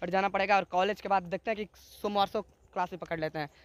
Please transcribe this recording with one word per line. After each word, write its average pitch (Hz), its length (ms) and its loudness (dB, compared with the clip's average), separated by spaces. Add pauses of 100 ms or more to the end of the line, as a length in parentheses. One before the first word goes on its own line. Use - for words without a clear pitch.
but 180 100 -6
जाना 190 180 2
पड़ेगा। 196 260 2
और 190 100 4
कॉलेज 190 360 0
के 196 80 -8
बाद 190 160 2
देखते 185 260 -4
हैं 214 60 -4
कि 208 180 -8
सोमवार 202 520 -2
से 208 140 -4 (320)
क्लास 180 180 -2
भी 180 60 -10
पकड़ 165 220 -6
लेते 156 200 -4
हैं। 143 100 -4 (160)